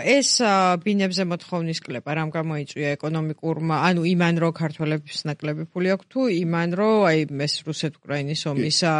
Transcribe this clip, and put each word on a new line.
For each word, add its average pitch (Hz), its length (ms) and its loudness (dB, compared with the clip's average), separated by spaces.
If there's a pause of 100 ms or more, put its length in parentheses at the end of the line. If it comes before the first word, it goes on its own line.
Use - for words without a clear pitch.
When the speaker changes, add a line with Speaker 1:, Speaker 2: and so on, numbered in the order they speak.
Speaker 1:
ეს, 247 380 4
ა, 190 360 4
ბინებზე 190 480 0
მოთხოვნის 170 560 -4
კლება 127 320 -8
რამ 156 200 -2
გამოიწვია 151 600 -4
ეკონომიკურმა, 156 880 -2
ანუ 170 240 2
იმან, 170 320 2
რომ 165 160 2
ქართველებს 156 720 -4
ნაკლები 151 420 -6
ფული 180 260 -2
აქვს, 190 160 -4
თუ 262 140 -2 (120)
იმან, 170 380 0
რომ 214 300 2
აი, 160 180 4 (160)
ეს 147 240 -2
რუსეთ-უკრაინის 147 840 -4
Speaker 2:
კი. - 60 -4
Speaker 1:
ომის, 139 320 0
ა, 165 200 2